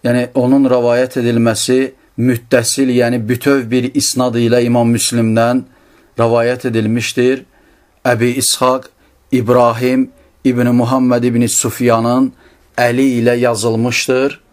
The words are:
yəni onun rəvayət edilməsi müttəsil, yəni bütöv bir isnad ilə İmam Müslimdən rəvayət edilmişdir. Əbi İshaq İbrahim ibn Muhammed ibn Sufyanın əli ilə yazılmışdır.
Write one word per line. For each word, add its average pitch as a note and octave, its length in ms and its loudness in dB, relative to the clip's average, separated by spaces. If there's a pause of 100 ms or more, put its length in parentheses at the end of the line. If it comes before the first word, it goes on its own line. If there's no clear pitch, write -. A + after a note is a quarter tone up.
yəni B2 280 0
onun C3+ 360 2
rəvayət B2 500 0
edilməsi A#2 580 0 (380)
müttəsil, B2 760 0
yəni A#2+ 340 0
bütöv B2 420 0
bir B2+ 240 -2
isnad B2+ 460 -2
ilə A#2+ 240 2
İmam A#2+ 300 2
Müslimdən A#2 720 0 (540)
rəvayət A#2 520 0
edilmişdir. A#2 760 -2 (600)
Əbi A#2+ 340 0
İshaq B2+ 500 -2 (440)
İbrahim B2 800 0 (340)
ibn B2 240 0
Muhammed B2 560 0
ibn A#2+ 220 0
Sufyanın A#2+ 840 0 (460)
əli B2 280 2 (140)
ilə A#2+ 160 2
yazılmışdır. A#2+ 1040 -2 (120)